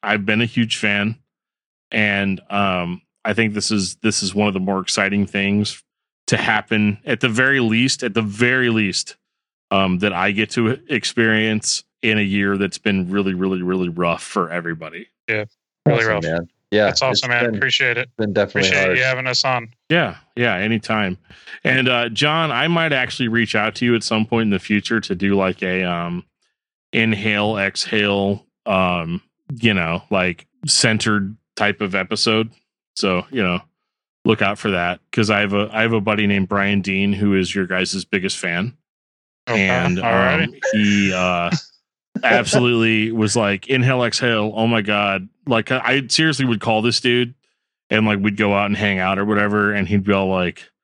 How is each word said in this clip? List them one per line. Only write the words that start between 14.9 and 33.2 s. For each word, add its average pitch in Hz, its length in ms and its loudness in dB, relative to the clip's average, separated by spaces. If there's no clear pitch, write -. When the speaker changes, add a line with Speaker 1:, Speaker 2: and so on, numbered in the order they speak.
Speaker 2:
Yeah, 107 160 -2
really 143 140 2
Speaker 3:
Awesome, 113 140 2
Speaker 2:
rough. 101 100 -2
Speaker 3:
man. 85 240 -4
Yeah, 104 140 4
Speaker 2:
That's 90 80 0
Speaker 3:
it's - 80 0
Speaker 2:
awesome, 127 280 -2
man. 120 160 2
Speaker 3:
been, 113 100 -2
Speaker 2:
Appreciate 123 420 0
it. 123 180 -6
Speaker 3:
been 107 160 -2
definitely 101 380 0
Speaker 2:
Appreciate - 160 2
Speaker 3:
hard. - 120 0
Speaker 2:
you 127 60 0
having 131 220 -2
us 123 180 -2
on. 123 240 -2
Speaker 1:
Yeah, 151 260 0
yeah, 117 200 2
anytime. 104 600 -2
And, 131 240 2
uh, 120 200 0
John, 151 420 0
I 127 160 0
might 165 280 0
actually 127 340 -2
reach 113 260 0
out 107 220 0
to - 80 -2
you 120 100 4
at 110 80 0
some 110 240 0
point 113 180 0
in 104 60 2
the 95 80 2
future 107 420 0
to 101 140 -6
do, 98 220 0
like, 95 260 0
a, 92 220 -2
um, 87 400 -4
inhale, 107 680 0
exhale, 101 880 -2
um, 90 540 0
you 113 140 4
know, 85 360 -2
like, 90 360 -2
centered 107 680 0
type 104 260 0
of 95 120 -4
episode. 110 560 0
So, 92 340 0